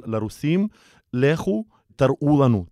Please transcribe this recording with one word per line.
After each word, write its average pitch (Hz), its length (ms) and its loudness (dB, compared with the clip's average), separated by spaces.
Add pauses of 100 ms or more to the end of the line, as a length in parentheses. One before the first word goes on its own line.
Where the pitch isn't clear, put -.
לרוסים, 127 640 -4 (440)
"לכו, 160 520 -2 (320)
תראו 139 460 2
לנו." 110 300 2